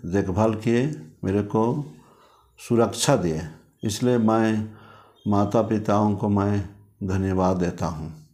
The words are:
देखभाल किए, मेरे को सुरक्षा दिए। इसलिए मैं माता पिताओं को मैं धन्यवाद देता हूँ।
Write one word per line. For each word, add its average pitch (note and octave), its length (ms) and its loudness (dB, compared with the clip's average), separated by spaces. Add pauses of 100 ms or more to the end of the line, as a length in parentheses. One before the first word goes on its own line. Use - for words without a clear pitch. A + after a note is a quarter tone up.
देखभाल G2 480 2
किए, A#2+ 580 -2 (120)
मेरे G2+ 180 0
को A#2 520 -2 (640)
सुरक्षा A#2 580 2
दिए। D#2+ 320 -2 (360)
इसलिए B2 340 0
मैं A2 560 2 (540)
माता G#2 340 2
पिताओं G#2+ 540 0
को G#2+ 120 -2
मैं G2+ 400 0 (360)
धन्यवाद F#2 520 0
देता F2 300 -2
हूँ। D#2 480 -10